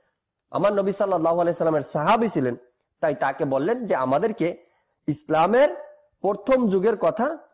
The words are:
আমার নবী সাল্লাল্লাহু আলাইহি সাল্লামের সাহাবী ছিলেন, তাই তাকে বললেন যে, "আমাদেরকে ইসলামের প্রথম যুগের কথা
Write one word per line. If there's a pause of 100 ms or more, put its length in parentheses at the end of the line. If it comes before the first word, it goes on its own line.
(520)
আমার
নবী
সাল্লাল্লাহু
আলাইহি
সাল্লামের
সাহাবী
ছিলেন, (440)
তাই
তাকে
বললেন
যে,
"আমাদেরকে (500)
ইসলামের (460)
প্রথম
যুগের
কথা (160)